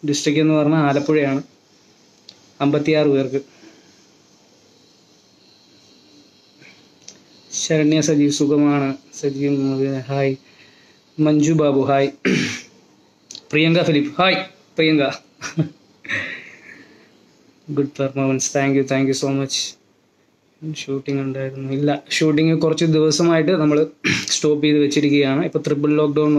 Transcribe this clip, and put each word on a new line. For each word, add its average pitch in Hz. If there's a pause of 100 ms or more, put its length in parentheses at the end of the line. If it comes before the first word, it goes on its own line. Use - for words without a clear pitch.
ഡിസ്ട്രിക്റ്റ് 147
എന്ന് 156
പറഞ്ഞാൽ 151
ആലപ്പുഴയാണ്. 143 (1200)
അമ്പത്തിയാറ് 147
പേർക്ക്. 135 (4000)
ശരണ്യ 156
സജീവ്, 147
സുഖമാണ് 143 (320)
സജീവ്, 139 (160)
ഹായ്. 139 (920)
മഞ്ജു 151
ബാബു, 139 (100)
ഹായ്. 139 (1400)
പ്രിയങ്ക 165
ഫിലിപ്പ്, 147
ഹായ് 185 (400)
പ്രിയങ്ക. 156 (2750)
Good 139
performance, 135
thank 139
you, 135
thank 135
you 131
so 139 (100)
much. 135 (1200)
Shooting 139
ഉണ്ടായിരുന്നു? 135
ഇല്ല, 147 (240)
shooting 160
കുറച്ച് 160 (100)
ദിവസമായിട്ട് 160
നമ്മൾ 147 (560)
സ്റ്റോപ്പ് 151
ചെയ്ത് 151
വെച്ചിരിക്കുകയാണ്. 143
ഇപ്പോൾ 156
triple 147
lockdown 151